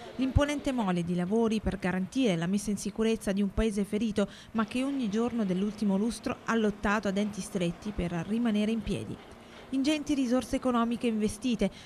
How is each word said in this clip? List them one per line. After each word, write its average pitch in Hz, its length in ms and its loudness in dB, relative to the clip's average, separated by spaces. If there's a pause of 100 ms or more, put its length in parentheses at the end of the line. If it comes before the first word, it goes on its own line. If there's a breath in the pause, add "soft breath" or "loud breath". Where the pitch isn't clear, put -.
(160 loud breath)
L'imponente 285 560 2
mole 185 320 0
di 175 100 -2
lavori 214 460 2
per 190 180 -2
garantire 190 580 2
la 165 100 0
messa 202 240 0
in 202 60 0
sicurezza 220 560 0
di 196 100 2
un 196 120 0
paese 214 300 2
ferito, 208 440 0 (240 loud breath)
ma 220 120 2
che 247 180 -2
ogni 269 260 0
giorno 226 360 0
dell'ultimo 196 520 0
lustro 226 480 -2
ha 226 120 0
lottato 208 520 2
a 196 40 0
denti 202 280 -2
stretti 180 520 -4
per 175 180 -2 (160)
rimanere 214 460 2
in 226 100 -2
piedi. 120 340 -4 (540 loud breath)
Ingenti 294 440 2
risorse 254 420 2
economiche 240 500 2
investite, 214 640 2 (160 loud breath)